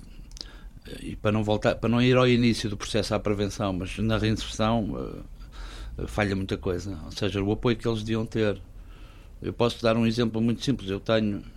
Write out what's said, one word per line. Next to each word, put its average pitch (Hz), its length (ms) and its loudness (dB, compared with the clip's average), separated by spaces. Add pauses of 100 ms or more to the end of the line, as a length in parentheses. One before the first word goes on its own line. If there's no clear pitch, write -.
(880)
eh, - 140 -12
e - 140 -8
para 107 160 0
não 107 120 2
voltar, 107 320 4
para 110 140 0
não 120 120 4
ir 127 140 6
ao 127 120 6
início 117 420 4
do 101 80 -4
processo - 360 0
à 104 60 2
prevenção, 101 540 0
mas 92 240 -4
na 110 200 2
reinserção, 104 1040 0 (720)
eh, 87 100 -6
falha 101 280 0
muita 95 220 -2
coisa. 90 480 -4
Ou 82 60 -10
seja, 98 300 0
o 98 100 2
apoio 113 240 2
que 110 120 -4
eles 113 160 0
deviam 113 220 0
ter. 107 360 0 (800)
Eu 92 100 -4
posso 117 300 2
dar 113 160 4
um 113 80 4
exemplo 113 340 2
muito 113 240 0
simples. 113 260 0
Eu 98 100 -2
tenho, 107 440 2 (140)